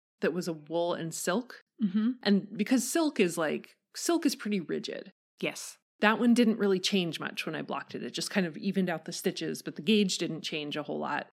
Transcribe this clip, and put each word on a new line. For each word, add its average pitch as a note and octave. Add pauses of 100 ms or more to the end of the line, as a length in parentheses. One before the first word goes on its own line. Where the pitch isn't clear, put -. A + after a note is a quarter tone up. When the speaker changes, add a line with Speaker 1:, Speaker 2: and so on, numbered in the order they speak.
(200)
Speaker 1:
that E3
was F3+
a E3+
wool E3
and E3
silk. - (200)
Speaker 2:
Mm-hmm. G#3+ (140)
Speaker 1:
And G3+
because A3
silk D#4
is, E3+
like, D3+ (180)
silk E4+
is -
pretty G#3
rigid. - (280)
Speaker 2:
Yes. - (220)
Speaker 1:
That G#3+
one A#3+
didn't A3+
really G3
change F3+
much -
when D#3
I D3
blocked -
it. A2
It A#2+
just -
kind F#3+
of D#3
evened F#3
out D#3+
the F3
stitches, D#3+
but D#3
the D#3
gauge G3+
didn't D#3+
change D3
a D3
whole D3+
lot, C#3+ (120)